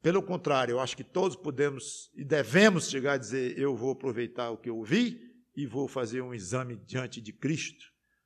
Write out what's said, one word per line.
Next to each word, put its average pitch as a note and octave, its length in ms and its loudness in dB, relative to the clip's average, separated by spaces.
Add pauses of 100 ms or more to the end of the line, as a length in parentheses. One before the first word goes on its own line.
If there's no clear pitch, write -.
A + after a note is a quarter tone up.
Pelo F#3 160 4
contrário, D3 520 0
eu B2+ 60 2
acho B2+ 160 -2
que B2+ 80 -12
todos F#3 320 0
podemos C#3 760 -2
e C#3+ 100 -10
devemos D#3 680 6
chegar C#3 220 0
a C#3 40 2
dizer, B2 400 -2
"Eu C3+ 180 2
vou C3+ 180 -2
aproveitar A#2+ 580 -4
o A2 60 -6
que A#2+ 120 -8
eu A2+ 80 -4
ouvi F3 420 0 (360)
e C#3+ 100 -4
vou B2+ 220 -4
fazer B2 340 -4
um B2+ 100 -8
exame A#2+ 440 -6
diante B2 440 -8
de G#2+ 140 -14
Cristo - 580 -4 (340)